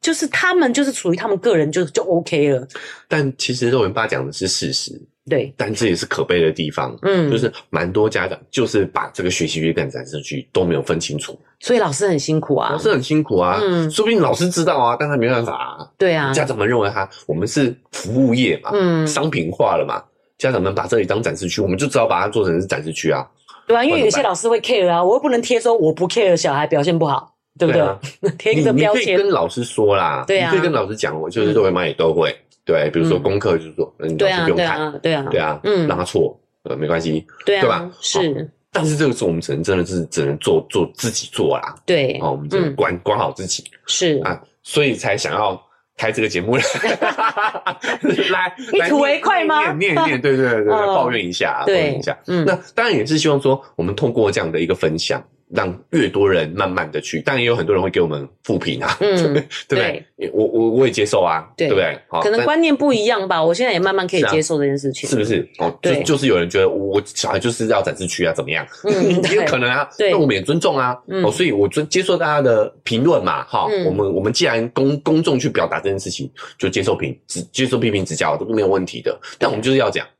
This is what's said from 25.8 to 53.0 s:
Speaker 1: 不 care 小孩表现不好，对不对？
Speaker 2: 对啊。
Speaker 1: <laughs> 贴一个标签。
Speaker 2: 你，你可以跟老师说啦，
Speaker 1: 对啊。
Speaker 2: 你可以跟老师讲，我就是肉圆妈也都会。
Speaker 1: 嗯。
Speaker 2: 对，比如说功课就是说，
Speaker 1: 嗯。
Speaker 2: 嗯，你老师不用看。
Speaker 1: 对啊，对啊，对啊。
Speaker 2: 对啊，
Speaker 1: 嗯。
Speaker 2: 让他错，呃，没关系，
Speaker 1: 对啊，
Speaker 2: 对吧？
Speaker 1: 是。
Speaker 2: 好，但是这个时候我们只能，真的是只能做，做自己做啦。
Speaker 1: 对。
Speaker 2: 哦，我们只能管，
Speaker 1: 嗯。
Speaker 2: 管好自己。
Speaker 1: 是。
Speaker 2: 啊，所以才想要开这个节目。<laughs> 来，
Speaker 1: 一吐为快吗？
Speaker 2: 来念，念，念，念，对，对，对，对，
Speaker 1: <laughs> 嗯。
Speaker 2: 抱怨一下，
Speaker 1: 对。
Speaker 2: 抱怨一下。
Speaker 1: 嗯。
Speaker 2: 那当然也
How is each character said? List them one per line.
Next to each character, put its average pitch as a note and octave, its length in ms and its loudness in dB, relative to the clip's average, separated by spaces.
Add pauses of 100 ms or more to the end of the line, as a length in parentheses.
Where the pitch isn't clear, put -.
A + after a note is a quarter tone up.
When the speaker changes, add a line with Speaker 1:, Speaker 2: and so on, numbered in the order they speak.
Speaker 1:
不 F3 140 -2
care F#3 300 4
小 D#3 180 0
孩 D3 140 0
表 D3+ 120 2
现 E3 160 2
不 E3 80 2
好， C#3 300 -2 (240)
对 F3 80 2
不 - 60 4
对？ E3+ 100 4
Speaker 2:
对 C#3+ 60 2
啊。 G2 100 -4 (200)
Speaker 1:
<laughs> - 200 -4
贴 A3 160 2
一 D#3 80 2
个 C3+ 100 4
标 G#3 220 4
签。 B3 80 2
Speaker 2:
你， G3 80 0
你 F3+ 60 4
可 G3+ 40 4
以 G3 40 2
跟 G3+ 40 2
老 F#2 200 2
师 A#2+ 160 -4
说 G#2 320 2
啦， D2+ 280 0
Speaker 1:
对 G3 140 2
啊。 F3 140 2
Speaker 2:
你 G3 40 4
可 F3+ 60 2
以 - 0 -
跟 F3 80 2
老 A2 180 0
师 A2 60 -6
讲， D#2 260 -4
我 D#2 80 -6
就 A2 160 0
是 - 80 2
肉 G#2+ 120 4
圆 F#2+ 80 2
妈 F2+ 120 0
也 D#2 100 -2
都 D#2+ 200 2
会。 D#2 160 2
Speaker 1:
嗯。 - 120 -12 (220)
Speaker 2:
对， D2+ 280 2
比 E2 80 0
如 D#2+ 80 2
说 F2 100 2
功 G2 220 0
课 F2+ 180 0
就 D#2+ 60 -6
是 D#2+ 100 -16
说， - 240 -4
Speaker 1:
嗯。 D#2+ 100 -6
Speaker 2:
嗯， D#2+ 60 -2
你 D#2 80 0
老 G3 60 4
师 F3+ 160 0
不 D#3+ 60 2
用 E3 60 2
看。 - 0 -
Speaker 1:
对 F3 100 2
啊， D#3 360 -4
对 D#3+ 120 0
啊， C#3+ 100 -2
对 - 0 -
啊。 - 80 -6
Speaker 2:
对 - 80 0
啊， A2 240 -4
Speaker 1:
嗯。 F#3 240 0
Speaker 2:
让 E2+ 100 0
他 F2+ 60 -2
错， - 360 -2 (220)
呃， B1 140 -6
没 D2+ 100 -4
关 E2 140 0
系， D#2+ 260 -4 (180)
Speaker 1:
对 G3+ 120 2
啊， F#3+ 40 0
Speaker 2:
对 B2+ 80 2
吧？ F3 220 -2 (100)
Speaker 1:
是。 - 200 -2
Speaker 2:
好， F#3 40 0 (460)
但 D#3 160 -2
是 D3+ 100 0
这 D3+ 120 2
个 B2 40 2
时 A#2 100 -4
候 G#2+ 40 0
我 E2+ 60 0
们 E2 80 -2
只 C#2+ 120 -6
能， C#2+ 120 -4
真 F#2+ 120 0
的 F2 80 0
是 F2 200 -4
只 D2+ 200 -2
能 C#2+ 140 -2
做， D#2+ 320 2
做 F2+ 240 0
自 A#2 160 -4
己 - 220 -8
做 G#2 260 0
啦。 - 160 -8 (100)
Speaker 1:
对。 D#3+ 380 0
Speaker 2:
哦， D#3 80 -2
我 C3+ 60 -4
们 D3 120 -10
只 F#3 120 -2
能 D#3 160 -2
管， F2 180 0
Speaker 1:
嗯。 F2 80 -8
Speaker 2:
管 G#2+ 160 0
好 F#2+ 140 -2
自 F#2+ 140 -10
己。 - 180 -6 (240)
Speaker 1:
是。 D#3 340 0
Speaker 2:
啊， F2+ 180 -4 (220)
所 - 220 0
以 B2 100 0
才 G#2 220 -2
想 D#2 160 -4
要 F#2+ 280 -2 (360)
开 A2 160 -2
这 A2 100 -2
个 A2 60 0
节 F2+ 120 -2
目。 A2 180 0
<laughs> - 1700 -2
来， F#3 240 -2 (200)
Speaker 1:
一 - 140 4
吐 C#4+ 100 2
为 C#4+ 220 2
快 F4+ 240 0
吗？ D#4 200 2
Speaker 2:
来 - 80 0
念， E3+ 220 0
念， A3 100 2
念， - 40 0
念， C3 120 0
对， C3+ 160 2
对， C3 140 2
对， A2 140 2
对， G#2 100 4
Speaker 1:
<laughs> - 0 -
嗯。 G#3 120 2
Speaker 2:
抱 F#3 240 2
怨 B2 140 -2
一 F2+ 80 -6
下， - 320 -2
Speaker 1:
对。 F#3 180 2
Speaker 2:
抱 D3+ 40 0
怨 C#3+ 120 -2
一 C#3 40 -8
下。 - 240 -4
Speaker 1:
嗯。 F3 180 0
Speaker 2:
那 F3+ 140 2 (160)
当 A#3 120 0
然 G#3 80 2
也 A#2 120 0